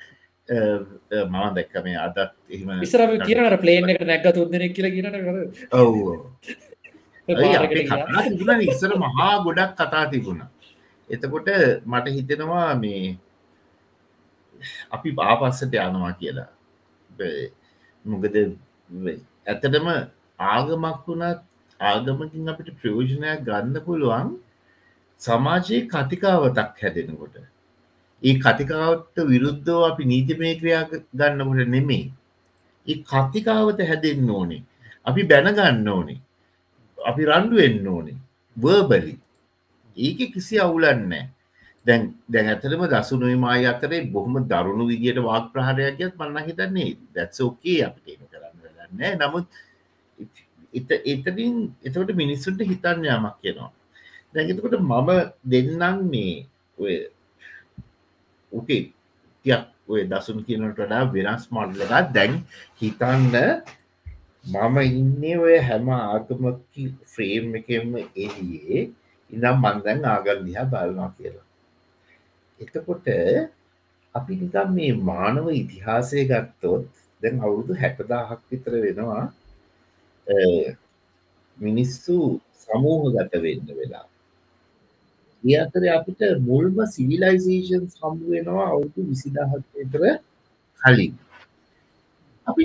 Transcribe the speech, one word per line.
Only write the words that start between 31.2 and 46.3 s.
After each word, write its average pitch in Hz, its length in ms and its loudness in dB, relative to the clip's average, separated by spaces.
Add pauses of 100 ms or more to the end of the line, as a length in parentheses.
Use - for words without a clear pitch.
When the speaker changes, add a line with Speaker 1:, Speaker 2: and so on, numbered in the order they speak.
Speaker 1:
නෙමෙයි. 131 420 0 (760)
ඒ 151 180 -4
කතිකාවත 214 760 0
හැදෙන්න 156 500 0
ඕනේ. 90 320 -4 (440)
අපි 139 180 2
බැන 156 280 6
ගන්න 135 360 4
ඕනේ. 80 300 -2 (800)
අපි 131 260 -2
රණ්ඩු 185 320 4
වෙන්න 110 320 4
ඕනේ. 80 300 -6 (380)
වර්බලි. 120 580 4 (840)
ඒකේ 175 320 -2
කිසි 208 300 -4
අවුලක් 165 420 4
නෑ. 85 240 -6 (600)
දැන්, 117 160 6 (220)
දැන් 110 240 0
ඇත්තටම 135 380 -2
දසුනුයි 123 500 2
මායි 123 300 2
අතරේ 143 380 -2
බොහොම 101 300 -4 (100)
දරුණු 95 420 0
විදියට 120 360 -2
වාග් 117 260 -2
ප්‍රහාරයක් 135 480 -2
ගියත් 180 180 -6
මම 165 100 -10
නම් 147 200 -8